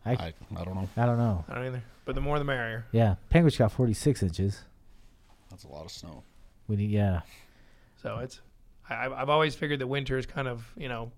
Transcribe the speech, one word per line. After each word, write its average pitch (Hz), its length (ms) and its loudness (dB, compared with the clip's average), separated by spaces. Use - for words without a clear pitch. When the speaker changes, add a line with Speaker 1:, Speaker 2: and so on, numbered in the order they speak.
Speaker 1:
I, 110 60 0
Speaker 2:
I, 90 220 -2
I 87 80 -6
don't 92 120 -6
know. 95 200 -4
Speaker 1:
I 117 120 2
don't 117 100 2
know. 107 320 2
Speaker 3:
I - 60 -6
don't 127 100 -4
either. 127 180 -6
But 135 80 -4
the 135 80 -2
more 143 160 0
the 143 80 0
merrier. 113 460 -4
Speaker 1:
Yeah. 113 240 6
Penguins 165 260 6
got 107 140 4
forty-six 123 500 2
inches. 95 400 -2
Speaker 2:
That's - 140 -18
a - 60 -20
lot 78 160 -12
of 85 60 -14
snow. - 300 -16
Speaker 1:
We 107 80 2
need, 104 160 0
yeah. 98 300 4
Speaker 3:
So 110 200 -8
it's, 131 220 -12
I, 117 200 -4
I've, 131 60 -6
I've 131 160 -4
always 151 260 4
figured 147 240 -2
that 127 80 -4
winter 131 320 -2
is 127 80 -6
kind 139 200 -4
of, 117 300 -8
you 139 100 -8
know 117 300 -8